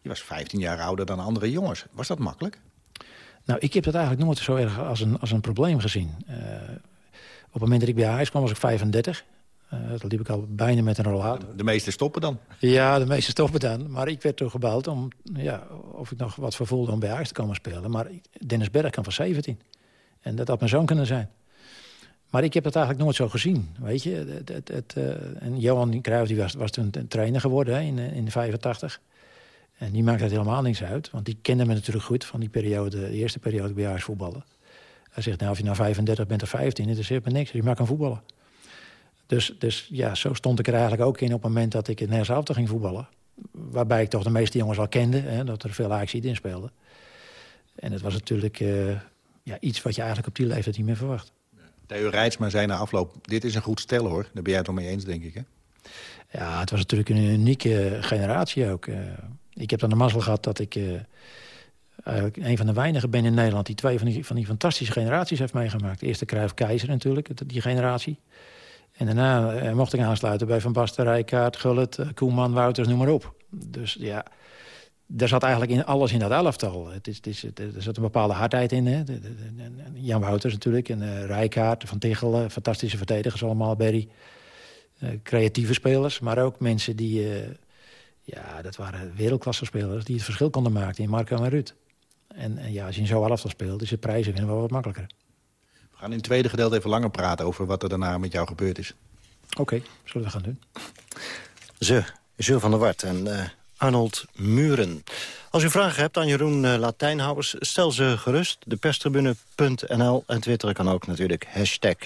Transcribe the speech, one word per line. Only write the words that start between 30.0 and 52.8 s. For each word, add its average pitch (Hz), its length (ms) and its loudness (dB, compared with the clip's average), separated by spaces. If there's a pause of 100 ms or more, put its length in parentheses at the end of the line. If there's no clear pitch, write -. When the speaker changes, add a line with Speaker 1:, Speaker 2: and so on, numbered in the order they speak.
Speaker 2:
maakt 113 180 4
het 107 100 2
helemaal 107 300 0
niks 120 220 0
uit, 110 280 -6
want 110 140 -6
die 110 160 -6
kende 123 240 2
me 113 80 4
natuurlijk 107 320 -2
goed 120 200 -2
van - 140 -8
die 110 100 -4
periode, 101 500 -2
de 98 120 -4
eerste 110 280 -4
periode 101 340 -2
bij 101 140 -2
Ajax 92 160 -4
voetballen. 90 400 -8 (680)
Hij - 140 -8
zegt, 107 160 -2
"Nou, 101 120 0
of 98 60 -2
je 104 60 -2
nou 104 120 0
vijfendertig 107 520 2
bent 107 160 0
of 101 60 -6
vijftien, 131 360 0
interesseert 113 400 -2
me 123 60 0
niks. 139 200 0
Je 113 120 0
mag 120 120 4
kan 120 120 2
voetballen." 131 340 -2 (1080)
Dus, - 320 2
dus - 300 -2
ja, 120 260 -2
zo - 180 0
stond 120 260 2
ik 117 80 -2
er 123 60 4
eigenlijk 113 300 4
ook 131 180 2
in 120 120 2
op 113 100 -2
het 113 80 0
moment 113 200 2
dat 107 160 -2
ik 110 120 -2
in 104 100 -2
Nederlands 110 200 2
elftal 139 260 0
ging 117 140 2
voetballen. 107 380 -2 (440)
Waarbij 117 500 0
ik 110 80 0
toch 107 140 0
de 113 60 0
meeste 113 280 2
jongens 107 220 0
al 104 80 0
kende, 120 320 2
hè, 131 240 -2
dat 113 200 -6
er 104 100 -8
veel 104 200 -2
Ajax 101 200 -2
in 120 220 -2
speelden. 95 360 -8 (1040)
En - 160 -10
het 98 100 -6
was 98 120 -4
natuurlijk, 104 460 -2
eh, 101 400 -2 (440)
ja, - 160 -10
iets - 220 -4
wat 110 140 -4
je 117 60 -4
eigenlijk 113 280 -4
op 101 60 -8
die 127 100 0
leeftijd 110 320 -2
niet 110 80 0
meer 113 100 0
verwacht. 123 360 -6 (540)
Speaker 1:
Theo 104 240 -2
Reitsma 110 400 2
zei 104 160 2
na 101 120 0
afloop, 95 440 -2